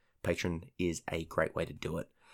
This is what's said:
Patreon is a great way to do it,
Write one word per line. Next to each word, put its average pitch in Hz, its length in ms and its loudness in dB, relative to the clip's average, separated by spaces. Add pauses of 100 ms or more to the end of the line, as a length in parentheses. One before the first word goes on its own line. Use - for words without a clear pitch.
(240)
Patreon 85 400 2 (140)
is 85 320 2
a 82 140 0
great 82 320 0
way 80 80 2
to 80 80 -6
do 80 260 -4
it, - 120 -6 (240)